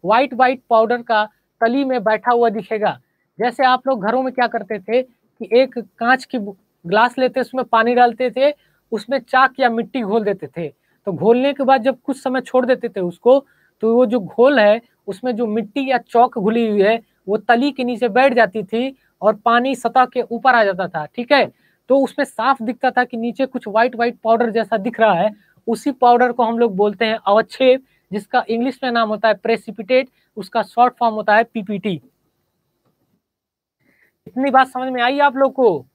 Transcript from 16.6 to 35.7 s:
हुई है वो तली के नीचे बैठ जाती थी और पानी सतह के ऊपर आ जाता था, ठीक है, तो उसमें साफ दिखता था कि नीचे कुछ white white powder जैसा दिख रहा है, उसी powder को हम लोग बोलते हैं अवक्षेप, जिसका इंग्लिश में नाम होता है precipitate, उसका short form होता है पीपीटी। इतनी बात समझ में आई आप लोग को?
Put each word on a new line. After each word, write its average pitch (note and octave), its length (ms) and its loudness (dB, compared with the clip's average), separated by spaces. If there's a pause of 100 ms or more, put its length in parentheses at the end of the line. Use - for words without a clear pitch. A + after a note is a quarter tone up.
हुई G#3 140 0
है A3+ 180 2 (280)
वो G3+ 100 -2
तली A#3+ 340 0
के C4 120 -6
नीचे B3 260 -4
बैठ B3+ 240 2
जाती A3 280 0
थी B3 340 -6 (260)
और G#3+ 140 2
पानी A#3+ 380 0
सतह A#3+ 320 0
के B3 160 -6
ऊपर A#3+ 320 0
आ A#3 100 4
जाता F#3 240 -4
था, D#3 180 -8
ठीक A#3+ 260 -4
है, A3+ 180 2 (400)
तो C4+ 80 4
उसमें C#4 260 -2
साफ B3+ 380 -2
दिखता B3 280 -4
था B3 140 0
कि A#3+ 120 -10
नीचे A#3+ 300 -4
कुछ B3+ 220 -10
white A3+ 280 0
white A#3 280 -4
powder A3+ 260 2
जैसा A3 280 -4
दिख A3 220 -6
रहा G#3+ 140 4
है, F#3+ 160 0 (360)
उसी A#3 260 -4
powder A#3+ 400 4
को B3 100 -2
हम A#3 160 -2
लोग A3+ 180 0
बोलते G#3 280 0
हैं A3 140 -2
अवक्षेप, B3 680 0 (260)
जिसका G#3 380 -4
इंग्लिश A#3+ 360 -4
में B3 60 -2
नाम A#3 180 0
होता G#3+ 200 -2
है G#3 80 2
precipitate, A3+ 720 -2 (280)
उसका A3 280 -6
short B3 300 0
form A3+ 200 -2
होता G#3 220 0
है A3+ 80 4
पीपीटी। G3+ 560 -6 (2250)
इतनी C4+ 240 -4
बात C4 180 2
समझ C4 240 -8
में B3 100 -4
आई C4 180 -2
आप C#4+ 160 2
लोग C4+ 160 0
को? G#3 420 0